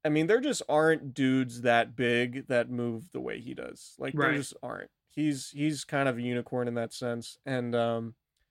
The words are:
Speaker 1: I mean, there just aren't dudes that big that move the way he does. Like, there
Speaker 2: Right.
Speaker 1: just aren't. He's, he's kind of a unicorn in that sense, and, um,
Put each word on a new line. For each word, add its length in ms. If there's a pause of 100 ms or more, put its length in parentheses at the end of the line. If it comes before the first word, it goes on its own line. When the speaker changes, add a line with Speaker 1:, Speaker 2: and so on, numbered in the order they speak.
Speaker 1:
I 40
mean, 180
there 120
just 300
aren't 460
dudes 460
that 340
big 520
that 220
move 420
the 80
way 220
he 140
does. 420
Like, 160
there 160
Speaker 2:
Right. 80
Speaker 1:
just 240
aren't. 300 (180)
He's, 400
he's 340
kind 240
of 100
a 40
unicorn 460
in 80
that 180
sense, 520
and, 300
um, 380 (380)